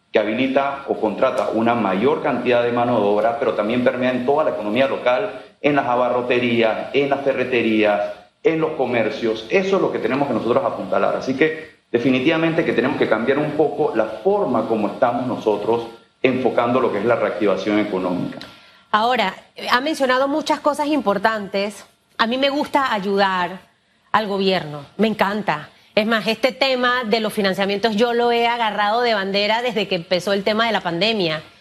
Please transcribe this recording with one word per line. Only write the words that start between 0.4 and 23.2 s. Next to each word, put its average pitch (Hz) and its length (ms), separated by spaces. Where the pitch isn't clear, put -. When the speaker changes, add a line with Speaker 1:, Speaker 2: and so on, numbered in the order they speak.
Speaker 1:
o 104 80
contrata 107 580
una 113 220
mayor 110 480
cantidad 123 400
de 120 80
mano 120 280
de 101 60
obra, 104 320
pero 117 160
también 113 300
permea 127 280
en 123 140
toda 143 180
la 131 80
economía 107 360
local, 123 560
en 147 140
las 131 100
abarroterías, 120 1080
en 139 160
las 139 120
ferreterías, 113 920
en 160 200
los 156 100
comercios. 117 800
Eso 190 260
es 175 60
lo 143 100
que - 80
tenemos 139 280
que 123 60
nosotros 113 320
apuntalar. 98 520
Así 131 180
que 156 360
definitivamente 156 720
que 117 100
tenemos 131 240
que - 120
cambiar 117 280
un 147 140
poco 151 420
la 185 120
forma 147 600
como 107 200
estamos - 400
nosotros 107 580
enfocando 123 560
lo 113 120
que 101 60
es 101 80
la 120 100
reactivación 104 640
económica. 92 600
Speaker 2:
Ahora, 220 440
ha 240 80
mencionado 269 480
muchas 294 320
cosas 294 280
importantes. 208 960
A 233 80
mí 233 120
me 277 120
gusta 277 440
ayudar 190 680